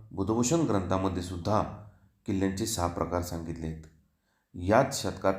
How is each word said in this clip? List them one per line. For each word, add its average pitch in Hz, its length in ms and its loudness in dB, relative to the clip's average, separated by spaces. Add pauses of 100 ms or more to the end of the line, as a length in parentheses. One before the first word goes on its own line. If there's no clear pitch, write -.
(120)
बुधभूषण 120 480 2
ग्रंथामध्ये 95 640 2
सुद्धा 92 380 0 (640)
किल्ल्यांचे 98 400 0
सहा 87 220 0
प्रकार 87 340 0
सांगितले 82 460 -6
आहेत. 80 160 -8 (680)
याच 98 480 4
शतकात 95 380 0